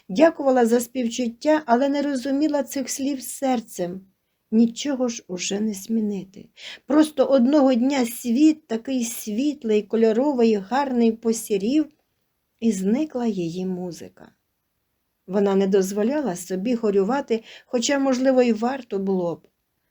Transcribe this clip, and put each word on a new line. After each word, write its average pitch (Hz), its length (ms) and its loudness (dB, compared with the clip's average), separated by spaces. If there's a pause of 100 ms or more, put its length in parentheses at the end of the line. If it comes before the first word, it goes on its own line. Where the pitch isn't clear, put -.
дякувала 262 580 4
за 240 140 2
співчуття, 247 840 -2
але 240 220 2
не 285 140 -2
розуміла 277 600 -2
цих 277 280 -8
слів 277 320 -6
серцем. 196 800 -4 (500)
Нічого 240 580 0
ж - 200 -10
уже 185 320 -6
не 220 140 -2
змінити. 208 720 -6 (380)
Просто 302 380 2
одного 269 500 4
дня 254 320 2
світ, 285 600 2
такий 233 380 -4
світлий, 220 800 -2
кольоровий, 226 720 2
гарний, 233 580 2
посірів, 226 760 -2 (720)
і 226 120 2
зникла 240 540 -2
її 185 400 -4
музика. 180 640 -10 (960)
Вона 196 280 0
не 196 120 4
дозволяла 208 720 0
собі 190 380 -6
горювати, 220 680 -2 (240)
хоча, 254 320 -2
можливо, 262 440 2
й 240 100 4
варто 233 460 -4
було 185 360 -2
б. - 140 -16 (420)